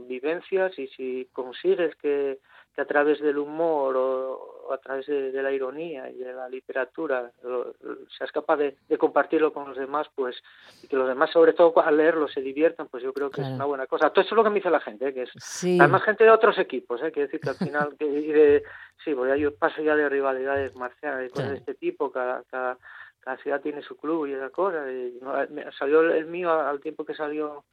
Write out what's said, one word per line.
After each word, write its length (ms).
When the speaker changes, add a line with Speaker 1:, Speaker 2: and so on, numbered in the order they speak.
Speaker 1:
vivencias 720
y 100
si 440
consigues 640
que, 420
que 60
a 60
través 340
del 180
humor 580
o, 360
o 40
a 60
través 280
de, 240
de 120
la 100
ironía 580
y 60
de 160
la 160
literatura 840
lo, 380
lo, 160
seas 160
capaz 240
de, 200
de 100
compartirlo 540
con 160
los 80
demás, 380
pues, 280
y 60
que 80
los 120
demás, 220
sobre 220
todo, 280
al 180
leerlo 280
se 140
diviertan, 480
pues 140
yo 100
creo 180
que 60
Speaker 2:
Claro. 140
Speaker 1:
es 60
una 100
buena 200
cosa. 240
Todo 140
eso 100
es 20
lo 80
que 60
me 60
dice 140
la 100
gente, 280
¿eh? 60
Que 100
es, 120
Speaker 2:
Sí. 440
Speaker 1:
además 240
gente 200
de 60
otros 280
equipos, 440
¿eh? 100
Quiero 160
decir 120
que 100
al 60
final, 420
que, 80
y 260
de, 300
sí, 100
pues 140
ya 80
yo 180
paso 280
ya 120
de 140
rivalidades 680
marcianas 520
y 20
cosas 60
Speaker 2:
Claro. 20
Speaker 1:
de 80
este 160
tipo, 360
cada, 400
cada, 280
cada 180
ciudad 220
tiene 220
su 140
club 300
y 80
esa 160
cosa, 400
y 300
no, 120
me, 220
salió 300
el, 100
el 140
mío 260
al, 140
al 140
tiempo 240
que 100
salió 580